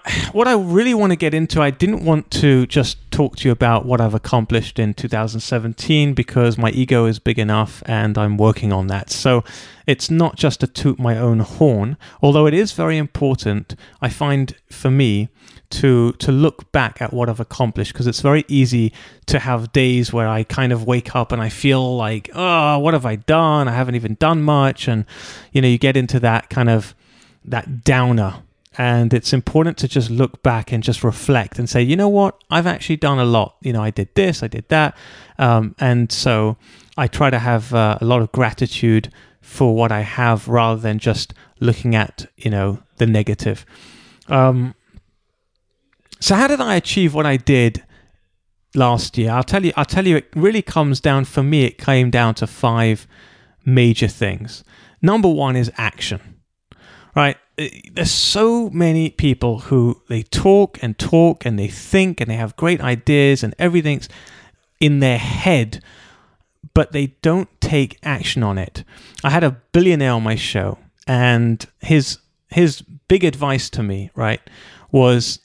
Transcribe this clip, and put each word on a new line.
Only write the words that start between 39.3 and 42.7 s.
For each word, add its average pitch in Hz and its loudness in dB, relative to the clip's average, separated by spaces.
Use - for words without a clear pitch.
for 117 0
what 117 2
I 107 -2
have 113 0
rather 113 2
than 107 -2
just - -4
looking 117 0
at, - -4
you - -4
know, 101 -2